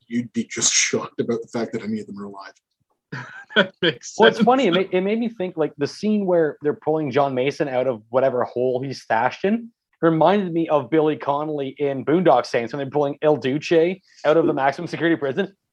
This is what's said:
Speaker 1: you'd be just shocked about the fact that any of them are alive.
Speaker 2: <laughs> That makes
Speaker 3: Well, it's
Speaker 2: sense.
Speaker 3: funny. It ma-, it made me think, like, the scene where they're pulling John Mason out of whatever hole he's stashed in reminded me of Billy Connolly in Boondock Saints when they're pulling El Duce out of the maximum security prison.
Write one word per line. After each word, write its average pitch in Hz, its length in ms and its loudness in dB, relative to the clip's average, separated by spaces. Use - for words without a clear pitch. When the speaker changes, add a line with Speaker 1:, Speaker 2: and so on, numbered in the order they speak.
Speaker 1:
you'd 240 260 -4
be 226 120 -2
just - 280 -2
shocked - 480 -2
about 113 220 -4
the - 60 -20
fact 113 240 -6
that 110 100 -6
any 107 180 -4
of 101 60 -12
them 98 140 -14
are 101 60 -10
alive. 98 260 -16
Speaker 2:
<laughs> 127 140 -10
That 190 260 2
makes - 340 -2
Speaker 3:
Well, 220 120 6
it's 220 100 2
Speaker 2:
sense. 233 80 0
Speaker 3:
funny. 247 220 4
It 165 60 2
ma-, 185 180 0
it 185 80 2
made 202 180 0
me 233 100 -4
think, 185 280 -8
like, 156 200 0
the 143 120 -2
scene 208 360 -2
where 165 380 2
they're 147 120 0
pulling 156 360 -2
John 139 240 2
Mason 139 340 -2
out 127 200 0
of 117 120 -2
whatever 123 340 2
hole 123 360 -2
he's 135 220 -8
stashed 117 420 0
in 226 260 -2
reminded 165 520 2
me 165 160 -2
of 143 200 0
Billy 156 280 2
Connolly 143 600 -4
in 139 280 -4
Boondock 147 420 4
Saints 117 260 -2
when 147 60 -6
they're 139 120 -6
pulling 143 320 -2
El 151 140 4
Duce 131 360 -2
out 151 120 4
of 165 100 4
the 156 80 2
maximum 143 320 0
security 160 300 0
prison. 147 360 -2